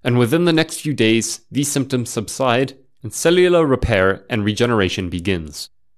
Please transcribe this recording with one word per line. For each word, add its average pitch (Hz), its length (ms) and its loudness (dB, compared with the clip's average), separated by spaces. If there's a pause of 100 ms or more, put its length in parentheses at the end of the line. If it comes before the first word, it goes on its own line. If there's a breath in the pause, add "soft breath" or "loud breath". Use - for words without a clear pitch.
And 123 160 2
within 135 260 2
the 170 80 2
next 160 280 0
few 151 140 -4
days, 110 560 0
these 139 200 -2
symptoms 131 400 -4
subside 127 680 -2 (260)
and 110 100 -12
cellular 175 540 2
repair 95 640 2
and 110 160 -2
regeneration 104 640 0
begins. 85 600 -6 (300)